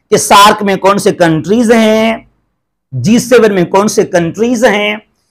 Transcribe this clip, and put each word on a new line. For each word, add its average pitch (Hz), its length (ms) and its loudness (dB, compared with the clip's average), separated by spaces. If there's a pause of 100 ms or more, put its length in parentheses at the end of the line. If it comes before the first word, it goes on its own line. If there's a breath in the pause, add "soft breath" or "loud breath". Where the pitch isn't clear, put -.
(100)
कि 208 80 2
सार्क 208 440 2
में 196 160 -2
कौन 196 200 0
से 202 160 0
countries 175 580 0
हैं, 226 560 0 (640)
जी 139 280 0
सेवन 226 320 0
में 180 140 0
कौन 202 220 -2
से 208 160 -2
countries 190 600 -2
हैं, 208 360 -2 (300)